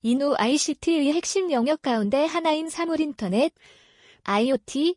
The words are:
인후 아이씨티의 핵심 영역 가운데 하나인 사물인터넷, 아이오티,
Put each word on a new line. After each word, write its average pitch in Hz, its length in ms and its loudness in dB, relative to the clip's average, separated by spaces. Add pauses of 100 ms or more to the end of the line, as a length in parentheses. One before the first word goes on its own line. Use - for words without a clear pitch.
인후 254 360 2
아이씨티의 294 720 0
핵심 349 400 -2
영역 269 300 0
가운데 240 440 0
하나인 320 440 -2
사물인터넷, 302 800 -2 (720)
아이오티, 262 720 0